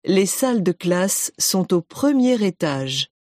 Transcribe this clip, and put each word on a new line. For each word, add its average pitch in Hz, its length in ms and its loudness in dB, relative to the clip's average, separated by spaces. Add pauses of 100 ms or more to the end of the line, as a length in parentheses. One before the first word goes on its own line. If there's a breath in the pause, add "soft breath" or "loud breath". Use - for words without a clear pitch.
les 196 200 2
salles 233 380 0
de 180 80 2
classe 180 680 -2
sont - 360 0
au 175 80 2
premier 254 640 0
étage. 135 760 -4